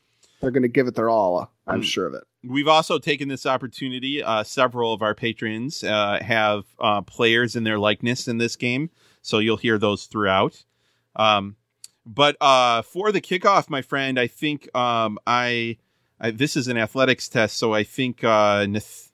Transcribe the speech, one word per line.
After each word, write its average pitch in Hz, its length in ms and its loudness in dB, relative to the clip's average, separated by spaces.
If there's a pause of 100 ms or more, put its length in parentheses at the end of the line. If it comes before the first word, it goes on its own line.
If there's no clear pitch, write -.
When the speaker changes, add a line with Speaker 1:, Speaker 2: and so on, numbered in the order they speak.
(400)
Speaker 1:
They're 135 100 -2
gonna 127 160 2
give 123 220 2
it 113 80 -6
their 113 140 0
all. 92 380 0 (200)
I'm 92 140 -2
Speaker 2:
Mm. - 20 -4
Speaker 1:
sure 95 220 -4
of 67 80 -10
it. - 100 -14 (180)
Speaker 2:
We've 135 240 -4
also 156 320 4
taken 143 300 -4
this 135 180 -6
opportunity. 131 720 -4
Uh, 110 220 -2
several 120 500 -2
of 104 100 -4
our 107 120 0
patrons, 113 720 -6
uh, 104 380 0
have, 107 420 0 (160)
uh, 104 220 2
players 117 520 2
in 120 80 -4
their 110 160 0
likeness 107 480 0
in 117 120 -4
this 117 180 -2
game, 127 340 -4 (320)
so - 160 -2
you'll 107 200 2
hear 113 200 2
those 104 280 -2
throughout. 101 580 0 (500)
Um, 104 400 2 (500)
but, 143 360 2
uh, 127 420 4
for 202 300 -2
the 180 80 0
kickoff, 185 500 2
my 135 120 -4
friend, 135 360 -4
I 123 80 2
think, 147 480 -6
um, 117 500 0
I, 120 520 0 (440)
I, 113 120 -4
this 135 240 -2
is 123 100 -2
an 123 120 -2
athletics 127 500 0
test, 110 300 0
so 117 160 0
I 107 100 2
think, 127 400 -6
uh, 104 420 4
Nath-, - 480 -8